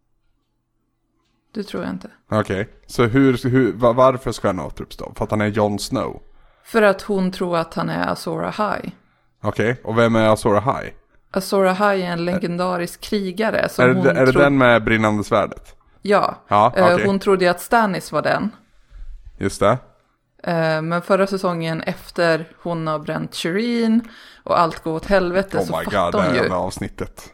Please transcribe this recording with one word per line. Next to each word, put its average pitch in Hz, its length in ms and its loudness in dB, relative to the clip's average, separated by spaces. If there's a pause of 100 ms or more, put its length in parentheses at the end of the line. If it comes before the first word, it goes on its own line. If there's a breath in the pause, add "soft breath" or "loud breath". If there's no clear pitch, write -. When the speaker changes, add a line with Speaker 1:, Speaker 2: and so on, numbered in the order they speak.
(1500)
Speaker 1:
Det 208 100 -8
tror 190 200 -10
jag - 80 -6
inte. 185 180 -12 (220)
Speaker 2:
Okej, 104 380 -2 (180)
så - 160 0
hur, 127 460 2
hur, 123 240 2
va-, 117 200 4
varför 127 380 4
ska - 160 -2
han 90 120 0
återuppstå? - 560 -12
För 117 80 -4
att 107 80 -6
han 107 100 0
är 104 60 0
Jon 104 320 0
Snow? - 420 -6 (420)
Speaker 1:
För 226 180 0
att 196 200 4
hon 190 300 -2
tror 175 260 -4
att 165 160 -4
han 165 160 -4
är 175 220 -4
Azor 170 340 -6
Ahai. - 460 -6 (500)
Speaker 2:
Okej, 110 420 -2
och 110 140 -4
vem 113 180 4
är 110 140 4
Azor 107 280 4
Ahai? - 360 -2 (380)
Speaker 1:
Azor 190 360 0
Ahai 196 340 2
är 175 100 -4
en 170 140 -4
legendarisk 180 760 -4
krigare 202 680 -2
som - 160 0
Speaker 2:
Är - 40 6
det, 127 60 2
Speaker 1:
hon 127 120 2
Speaker 2:
är 131 180 4
det 127 60 4
Speaker 1:
tror 131 100 4
Speaker 2:
den 143 160 4
med 120 260 6
brinnande 107 400 2
svärdet? - 520 -2 (260)
Speaker 1:
Ja. 190 340 2 (120)
Speaker 2:
Ja, 120 280 4
Speaker 1:
Eh, 180 180 4
Speaker 2:
okej. 208 120 2
Speaker 1:
hon 196 140 2
trodde 190 260 2
ju 175 60 4
att 175 100 -4
Stannis 208 500 0
var - 100 0
den. 156 300 -2 (840)
Speaker 2:
Just 98 220 -4
det. 107 180 4 (640)
Speaker 1:
Eh, 160 380 -2
men 170 200 -4
förra 196 260 2
säsongen, 170 540 -4
efter 170 640 -2 (140)
hon 165 260 -6
har 156 120 -4
bränt 156 360 -8
Shireen 226 720 0 (360 loud breath)
och - 160 0
allt 165 240 0
går 160 120 -4
åt 160 100 -8
helvete, 185 520 0
Speaker 2:
Oh - 80 -2
Speaker 1:
så 165 120 -4
Speaker 2:
my - 80 -4
Speaker 1:
fattar 202 200 0
Speaker 2:
God, 87 80 0
det - 40 0
Speaker 1:
hon - 80 2
Speaker 2:
här 90 80 0
Speaker 1:
ju. - 80 0
Speaker 2:
jävla 92 160 -2
avsnittet. - 760 -8